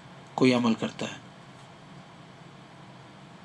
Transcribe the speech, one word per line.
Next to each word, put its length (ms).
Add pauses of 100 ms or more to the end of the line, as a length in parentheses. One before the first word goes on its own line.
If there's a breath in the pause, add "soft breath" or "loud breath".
(360)
कोई 160
अमल 220
करता 320
है। 140 (2250)